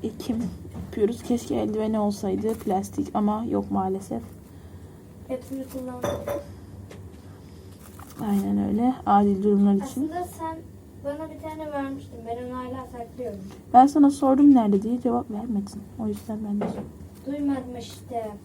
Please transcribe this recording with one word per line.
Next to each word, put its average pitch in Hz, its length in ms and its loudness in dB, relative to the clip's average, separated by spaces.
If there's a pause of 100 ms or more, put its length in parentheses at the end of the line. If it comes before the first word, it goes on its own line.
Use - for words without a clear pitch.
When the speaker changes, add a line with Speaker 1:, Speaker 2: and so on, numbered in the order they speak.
Speaker 1:
Ekim 226 400 -4 (420)
yapıyoruz. 220 380 -2
Keşke 247 320 -2
eldiveni 214 440 0
olsaydı 208 540 0
plastik 196 600 -2
ama 214 360 0
yok 202 220 -2
maalesef. 196 500 -2 (1040)
Speaker 2:
Hepsini 262 360 -8 (100)
kullandım. 254 360 -6 (2000)
Speaker 1:
Aynen 202 480 2
öyle. 240 240 2 (120)
Acil 202 380 6
durumlar 202 300 6
için. 196 120 2
Speaker 2:
Aslında 320 420 -4 (120)
sen 320 180 -6 (460)
bana 294 280 -6
bir 302 100 -14
tane 311 300 -8
vermiştin. 269 560 -8
Ben 240 180 -6
onu 247 120 -8
hala 254 340 -8
saklıyorum. 233 480 -10 (340)
Speaker 1:
Ben 254 140 12
sana 285 240 8
sordum 277 440 8
nerede 208 260 6
diye 240 200 -2
cevap 240 300 0
vermedin. 208 500 -4 (180)
O 220 80 -4
yüzden 214 320 -6 (100)
ben 208 120 0
de - 40 -2 (600)
Speaker 2:
Duymadım 269 540 -4
işte. 226 520 -8 (140)